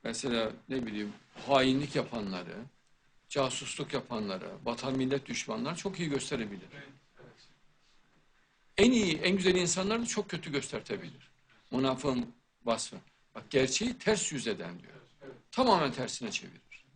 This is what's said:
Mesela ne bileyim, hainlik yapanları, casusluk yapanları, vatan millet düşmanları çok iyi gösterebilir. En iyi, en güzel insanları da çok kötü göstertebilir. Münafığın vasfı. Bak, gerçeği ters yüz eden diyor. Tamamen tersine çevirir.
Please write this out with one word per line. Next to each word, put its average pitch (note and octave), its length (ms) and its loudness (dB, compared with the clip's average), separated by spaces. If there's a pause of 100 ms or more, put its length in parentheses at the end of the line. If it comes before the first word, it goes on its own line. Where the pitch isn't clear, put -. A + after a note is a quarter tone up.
Mesela A#2 480 -2 (180)
ne C3 160 -2
bileyim, G#2 280 -6 (340)
hainlik C#3 480 4
yapanları, F#2+ 600 -4 (760)
casusluk C3+ 640 -2
yapanları, G2+ 580 -4 (140)
vatan B2+ 320 -2
millet C3+ 280 0
düşmanları B2+ 500 -4
çok F#3+ 240 -6
iyi E3+ 100 -2
gösterebilir. A#2 580 -4 (2000)
En A3+ 140 10
iyi, G3 260 4
en F#3 200 2
güzel F#3 180 4
insanları F#3+ 460 2
da A#3 40 -2
çok G#3 240 -4
kötü D#3+ 220 -6
göstertebilir. G#2+ 800 -6 (400)
Münafığın C3 640 0 (300)
vasfı. A2+ 320 0 (380)
Bak, A2+ 140 -12
gerçeği C#3+ 480 2
ters - 340 2
yüz A#2+ 160 -2
eden F2 320 -4
diyor. - 140 -20 (580)
Tamamen F#3+ 400 6
tersine A#2 400 -6
çevirir. - 540 -12 (100)